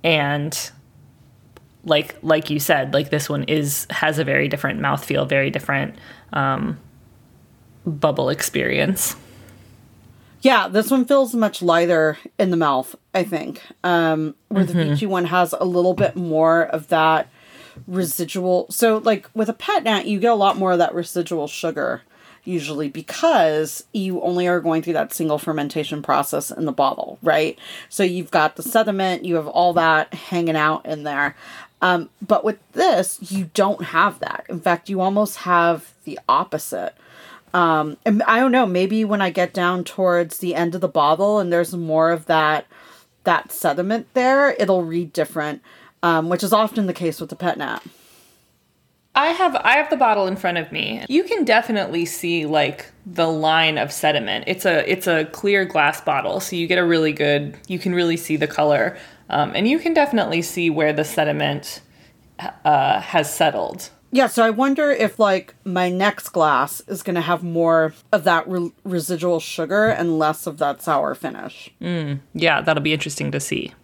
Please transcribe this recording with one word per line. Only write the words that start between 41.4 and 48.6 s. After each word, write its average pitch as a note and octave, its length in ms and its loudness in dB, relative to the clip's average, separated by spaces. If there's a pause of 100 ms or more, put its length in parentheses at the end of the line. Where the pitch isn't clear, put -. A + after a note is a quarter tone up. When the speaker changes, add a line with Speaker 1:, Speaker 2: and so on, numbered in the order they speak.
Speaker 2:
there's E3+ 220 0
more D#3+ 380 2
of D#3+ 140 -4
that, D#3 400 2 (580)
that E3+ 280 0
sediment F3+ 600 -2
there, C4 380 4
it'll F#3 320 2
read E3 280 -4
different, D3+ 500 -4 (400)
um, E3 260 2
which F3 140 0
is G3 100 0
often G#3+ 340 2
the F3+ 80 -2
case E3 260 -4
with D#3+ 100 -10
the - 60 -12
pet F3 220 -4
nat. C3 220 -6 (1300)